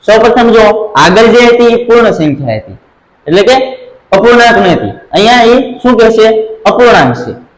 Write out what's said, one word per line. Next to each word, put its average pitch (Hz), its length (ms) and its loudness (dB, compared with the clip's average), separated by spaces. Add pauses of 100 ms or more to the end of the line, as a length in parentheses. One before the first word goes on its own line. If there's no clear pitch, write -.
સૌપ્રથમ 226 520 0
જો 214 80 4 (380)
આગળ 196 320 2
જે 240 140 4
હતી 240 260 2
એ - 20 -2 (100)
પૂર્ણ 226 320 0
સંખ્યા 135 420 -4
હતી, - 180 -20 (480)
એટલે 175 220 0
કે 254 80 2 (600)
અપૂર્ણાંક 233 460 2
ન 190 100 0
હતી. 104 220 -6 (200)
અહીંયા 233 380 2
એ - 20 2 (260)
શું 247 180 0
કહે 220 180 2
છે? 220 100 2 (440)
અપૂર્ણાંક 202 520 2
છે. - 100 -12 (260)